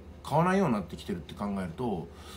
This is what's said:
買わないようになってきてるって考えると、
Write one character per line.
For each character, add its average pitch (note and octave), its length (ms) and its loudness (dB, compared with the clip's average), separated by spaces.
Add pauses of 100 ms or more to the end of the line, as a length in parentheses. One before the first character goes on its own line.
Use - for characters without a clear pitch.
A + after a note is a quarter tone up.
(220)
買 - 160 2
わ E3 80 8
な F#3 100 6
い G3 40 6
よ G3 60 6
う - 20 6
に A#2+ 80 6
な G2+ 60 0
っ - 20 -2
て - 120 -10
き - 80 -10
て - 80 -4
る F2+ 60 -2
っ - 40 -6
て - 120 -12
考 G#2+ 120 -4 (120)
え F#2+ 60 0
る F2 120 -4
と、 G2+ 320 -2 (280)